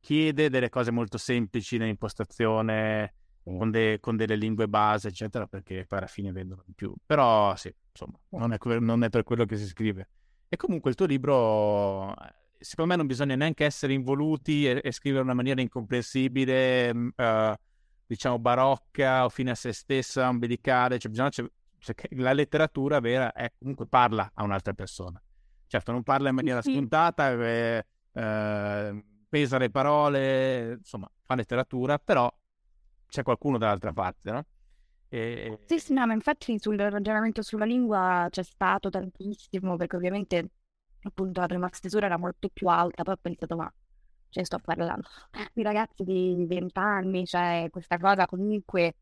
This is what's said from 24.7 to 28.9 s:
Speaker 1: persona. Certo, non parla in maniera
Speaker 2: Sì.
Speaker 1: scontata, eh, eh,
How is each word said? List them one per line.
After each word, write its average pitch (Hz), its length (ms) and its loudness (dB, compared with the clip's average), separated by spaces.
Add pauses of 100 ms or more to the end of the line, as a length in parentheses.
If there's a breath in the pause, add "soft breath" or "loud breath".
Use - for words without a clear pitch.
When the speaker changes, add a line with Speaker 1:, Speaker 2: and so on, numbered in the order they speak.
Speaker 1:
persona. 90 460 -12 (460)
Certo, - 260 -4
non 123 100 -2
parla 139 260 2
in 131 60 2
maniera 127 280 0
Speaker 2:
Sì. 262 120 0
Speaker 1:
scontata, 143 580 2
eh, 117 540 0 (260)
eh, 104 920 -4 (240)